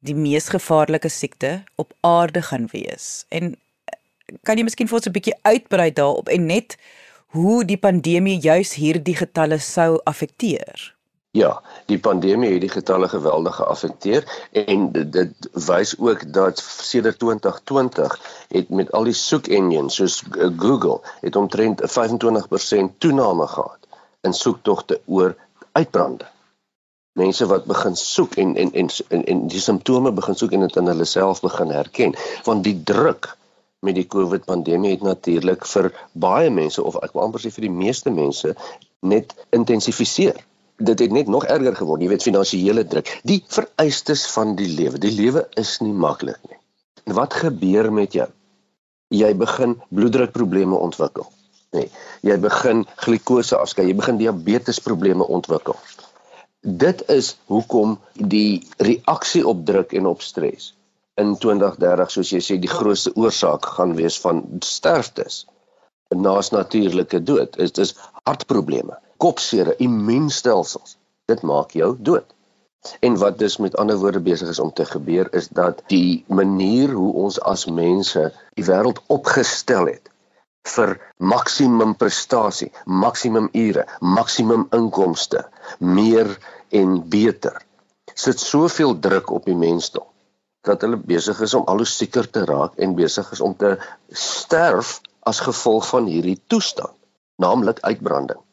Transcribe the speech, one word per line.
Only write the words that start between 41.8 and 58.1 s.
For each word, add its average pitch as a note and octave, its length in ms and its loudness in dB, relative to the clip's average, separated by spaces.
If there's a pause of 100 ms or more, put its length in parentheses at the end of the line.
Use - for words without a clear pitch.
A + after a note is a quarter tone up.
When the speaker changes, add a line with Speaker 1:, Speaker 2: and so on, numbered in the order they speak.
Speaker 2:
jy F2+ 80 0
weet, G2 140 0
finansiële G2 580 2
druk, - 240 -4 (160)
die F#3+ 240 2
vereistes - 840 -2
van G#2+ 240 0
die G2 100 -2
lewe. D2+ 320 -2
Die G#2+ 160 0
lewe B2 300 2 (100)
is A2 240 -4
nie G#2+ 160 -2
maklik D2 540 -2
nie. - 100 -20 (560)
Wat A#2+ 160 0
gebeur G#2+ 640 0
met G2+ 160 0
jou? - 160 -2 (800)
Jy G#2+ 320 4
begin A#2+ 380 0 (100)
bloeddrukprobleme G2+ 880 2
ontwikkel, E2+ 540 -4 (420)
nê. G#2 160 -2 (320)
Jy G2+ 240 2
begin G#2+ 400 2 (220)
glikose A#2+ 500 2
afskei, G2 320 0
jy F#2+ 80 2
begin G#2 240 0
diabetesprobleme G2 1040 0
ontwikkel. - 560 -2 (840)
Dit C3 420 0
is - 280 2 (100)
hoekom A2 460 0 (260)